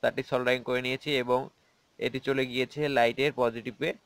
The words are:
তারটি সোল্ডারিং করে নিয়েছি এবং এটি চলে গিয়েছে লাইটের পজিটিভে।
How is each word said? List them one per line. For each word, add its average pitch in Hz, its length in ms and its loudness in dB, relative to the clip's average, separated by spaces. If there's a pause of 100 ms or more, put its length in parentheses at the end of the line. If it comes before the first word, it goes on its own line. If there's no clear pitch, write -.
তারটি 131 280 0
সোল্ডারিং 127 400 2
করে 127 180 0
নিয়েছি 131 240 -4 (120)
এবং 123 160 2 (600)
এটি 123 280 -2
চলে 135 240 2
গিয়েছে 127 300 -4 (160)
লাইটের 120 340 4 (100)
পজিটিভে। 120 480 -2 (160)